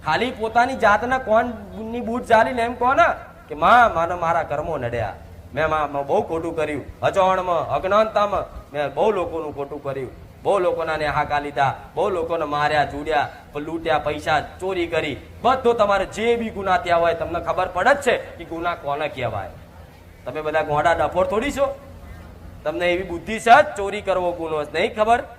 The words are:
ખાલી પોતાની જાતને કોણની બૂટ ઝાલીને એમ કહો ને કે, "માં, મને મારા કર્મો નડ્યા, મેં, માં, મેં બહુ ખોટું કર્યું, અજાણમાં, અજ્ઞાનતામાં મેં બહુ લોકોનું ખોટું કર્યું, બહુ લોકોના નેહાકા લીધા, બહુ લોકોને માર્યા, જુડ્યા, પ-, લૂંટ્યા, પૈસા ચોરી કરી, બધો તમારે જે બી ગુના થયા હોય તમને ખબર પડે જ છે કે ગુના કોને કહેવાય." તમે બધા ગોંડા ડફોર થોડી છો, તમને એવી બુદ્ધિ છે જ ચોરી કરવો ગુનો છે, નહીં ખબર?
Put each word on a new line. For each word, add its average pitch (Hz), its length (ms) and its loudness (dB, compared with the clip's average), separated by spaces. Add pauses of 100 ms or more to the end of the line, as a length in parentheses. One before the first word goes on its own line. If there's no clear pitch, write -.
ખાલી 180 260 0
પોતાની 233 440 0
જાતને 220 420 2
કોણની 220 840 -2
બૂટ 226 220 -4
ઝાલીને 233 380 4
એમ 240 120 -2
કહો 240 200 2
ને 311 100 6 (440)
કે, 151 80 -10
"માં, 202 400 6
મને 170 200 0
મારા 170 280 0
કર્મો 156 340 -4
નડ્યા, 117 360 -4 (400)
મેં, 151 160 0
માં, 151 220 0
મેં 139 140 -2
બહુ 175 160 2
ખોટું 165 340 -4
કર્યું, 151 440 -4
અજાણમાં, 180 720 2
અજ્ઞાનતામાં 202 1040 0
મેં 143 200 -2
બહુ 180 180 2
લોકોનું 160 440 -4
ખોટું 143 280 -8
કર્યું, 135 280 -6 (320)
બહુ 185 160 2
લોકોના 165 380 0
નેહાકા 147 420 0
લીધા, 139 340 0 (220)
બહુ 180 140 2
લોકોને 165 360 -2
માર્યા, 147 380 2
જુડ્યા, 143 460 -2 (240)
પ-, 147 40 -8
લૂંટ્યા, 160 420 -2
પૈસા 151 400 -2
ચોરી 180 480 -4
કરી, 156 300 -2 (240)
બધો 240 320 2
તમારે 202 320 2
જે 220 300 0
બી 233 140 -4
ગુના 190 280 0
થયા 175 200 2
હોય 170 160 4
તમને 165 260 -4
ખબર 165 280 -2
પડે 190 260 2
જ - 40 2
છે 220 200 0
કે - 280 -10
ગુના 165 300 -4
કોને 143 320 -4
કહેવાય." 110 420 -6 (760)
તમે 143 160 -8
બધા 156 200 0
ગોંડા 151 320 2
ડફોર 165 340 0
થોડી 220 240 -2
છો, 262 280 -2 (840)
તમને 175 300 0
એવી 180 100 -2
બુદ્ધિ 180 360 -6
છે 240 240 8
જ 294 140 -4
ચોરી 202 240 -4
કરવો 180 300 0
ગુનો 160 340 -4
છે, 147 80 -14
નહીં 190 220 0
ખબર? 220 280 4 (160)